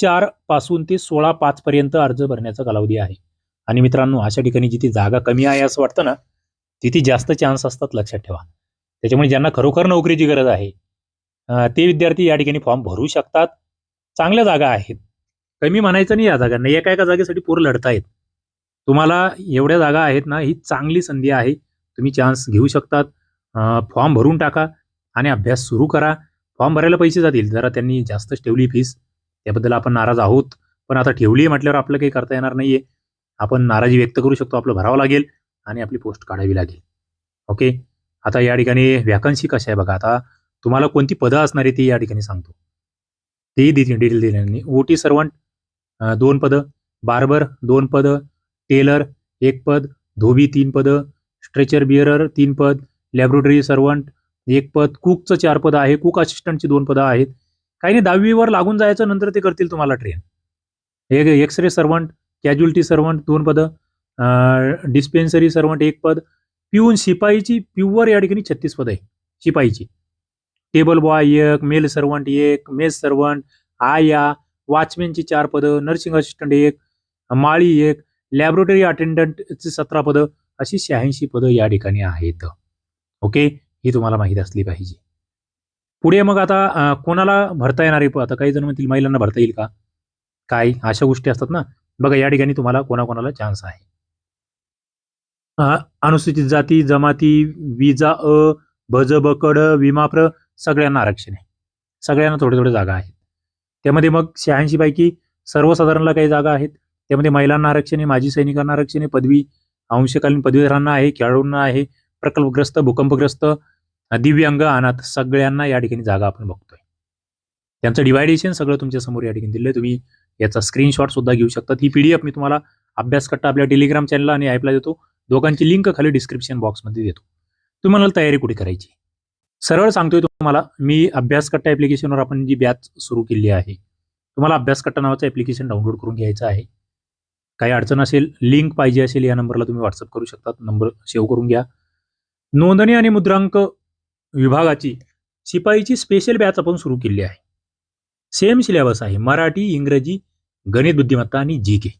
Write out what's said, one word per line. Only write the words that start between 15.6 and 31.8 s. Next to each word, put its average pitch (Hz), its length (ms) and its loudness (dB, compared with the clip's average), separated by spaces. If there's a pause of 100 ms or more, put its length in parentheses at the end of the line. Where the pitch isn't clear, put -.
कमी 170 180 0
म्हणायचं 190 360 2
नाही 220 120 2
या 165 100 4
जागांना. 123 320 0
एका 160 220 0
एका 185 140 2
जागेसाठी 175 340 0
पोरं 165 220 0
लढतायत. 123 400 0 (840)
तुम्हाला 160 420 2 (180)
एवढ्या 143 320 2
जागा 151 200 2
आहेत 143 260 0
ना, 147 140 -6
ही 151 140 -2
चांगली 151 480 -4
संधी 139 280 -4
आहे, 131 240 0 (440)
तुम्ही 131 140 -2
चान्स 131 380 -2
घेऊ 110 180 4
शकतात. 143 380 -2 (480)
अ, 113 260 -2 (120)
फॉर्म 143 220 2
भरून 139 240 2
टाका 156 300 -2 (460)
आणि 131 160 -2
अभ्यास 127 300 -2
सुरू 127 280 -2
करा. 151 280 0 (440)
फॉर्म 147 140 0
भरायला 165 240 2
पैसे 170 240 2
जातील, 127 280 0
जरा 117 200 -2
त्यांनी 123 340 -2
जास्तच 107 400 -8
ठेवली 123 240 2
फीस, 123 280 -4 (480)
त्याबद्दल 113 280 -2
आपण 120 220 0
नाराज 117 260 0
आहोत, 117 240 4 (460)
पण 131 80 -2
आता 127 140 0
ठेवली 120 300 2
आहे 156 60 4
म्हटल्यावर 143 300 0
आपलं 139 200 -2